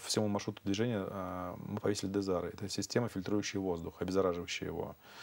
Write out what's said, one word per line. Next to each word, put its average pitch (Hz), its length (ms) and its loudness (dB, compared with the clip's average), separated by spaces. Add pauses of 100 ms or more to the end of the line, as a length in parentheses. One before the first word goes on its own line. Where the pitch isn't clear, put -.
всему 107 240 4
маршруту 104 340 0
движения, 101 460 2
а, 90 480 -4
мы - 240 -6
повесили 101 300 2
дезары. 95 400 2
Это - 180 -6
система, 117 400 0
фильтрующая 98 540 0
воздух, 85 400 -2
обеззараживающая 90 640 2
его. 82 280 -4 (280)